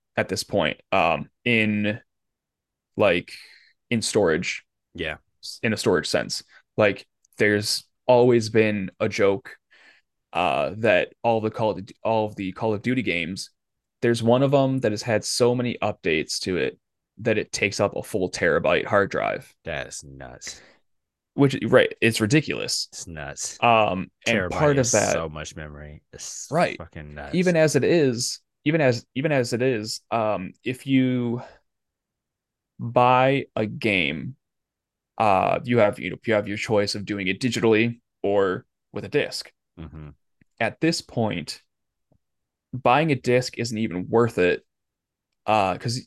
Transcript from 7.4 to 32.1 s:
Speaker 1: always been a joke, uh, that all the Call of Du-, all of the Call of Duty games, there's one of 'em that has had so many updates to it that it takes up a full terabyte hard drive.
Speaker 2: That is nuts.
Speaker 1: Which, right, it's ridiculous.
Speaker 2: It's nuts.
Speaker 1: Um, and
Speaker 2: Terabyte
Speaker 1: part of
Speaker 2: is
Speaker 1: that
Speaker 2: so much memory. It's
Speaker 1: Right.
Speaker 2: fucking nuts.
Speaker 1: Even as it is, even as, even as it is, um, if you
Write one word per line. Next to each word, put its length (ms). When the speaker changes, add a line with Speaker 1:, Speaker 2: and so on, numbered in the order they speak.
Speaker 1:
always 440
been 400
a 80
joke, 480
uh, 440
that 380
all 160
the 100
Call 200
of 160
Du-, 80
all 220
of 100
the 160
Call 220
of 80
Duty 200
games, 480
there's 200
one 200
of 120
'em 260
that 120
has 100
had 220
so 300
many 280
updates 580
to 160
it 220
that 200
it 140
takes 280
up 160
a 60
full 280
terabyte 560
hard 240
drive. 440
Speaker 2:
That 240
is 140
nuts. 580
Speaker 1:
Which, 220
right, 340
it's 200
ridiculous. 720
Speaker 2:
It's 140
nuts. 560
Speaker 1:
Um, 480
and 120
Speaker 2:
Terabyte 120
Speaker 1:
part 280
of 80
Speaker 2:
is 60
Speaker 1:
that 200
Speaker 2:
so 160
much 260
memory. 480
It's 380
Speaker 1:
Right. 280
Speaker 2:
fucking 360
nuts. 200
Speaker 1:
Even 220
as 200
it 80
is, 560
even 160
as, 340
even 180
as 200
it 100
is, 380
um, 420
if 220
you 560